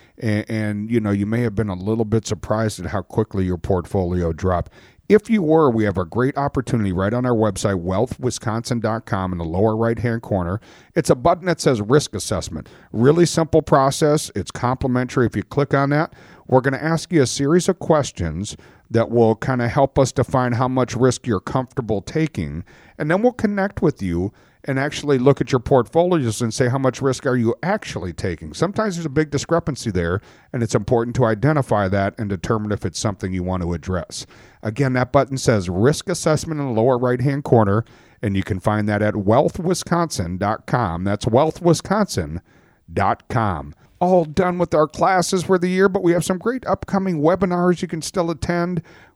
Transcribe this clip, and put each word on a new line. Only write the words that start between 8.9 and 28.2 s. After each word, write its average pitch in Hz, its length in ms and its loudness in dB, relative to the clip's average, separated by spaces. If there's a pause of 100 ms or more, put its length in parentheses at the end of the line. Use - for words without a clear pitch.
com, 92 280 -4
in 87 40 -4
the 85 80 -6
lower 98 300 0
right-hand 117 460 -2
corner. 92 400 -2 (340)
It's 160 140 2
a 147 60 6
button 165 320 0
that 165 120 0
says 123 220 2
risk 117 340 2
assessment. 85 540 -6 (240)
Really 151 320 4
simple 160 360 2
process. 147 760 2
It's - 160 -6
complimentary. 127 720 0
If 110 100 -2
you 101 80 -2
click - 300 -2
on 139 160 2
that, 147 240 0 (340)
we're 127 140 4
gonna 135 160 0
ask 160 340 -2
you 160 100 6
a 123 60 4
series 156 400 2
of 190 120 0
questions 98 760 -2 (340)
that 113 220 0
will 113 240 6
kinda 123 320 -2
help 139 320 2
us 131 140 2
define 127 400 0
how 127 160 0
much 127 260 0
risk 127 320 2
you're 98 140 0
comfortable 113 600 -4
taking. 90 640 -4 (340)
And 156 140 -2
then 190 100 0
we'll 247 120 2
connect 202 480 -2
with 160 200 0
you 90 300 -2 (340)
and 135 120 -4
actually 143 400 0
look 131 240 4
at 135 100 -8
your 131 80 2
portfolios 139 800 0
and 117 140 -2
say, 127 140 0
"How 123 100 -2
much 131 240 -2
risk 131 240 -2
are 127 100 0
you 113 280 0
actually 123 500 -6
taking?" 82 400 -8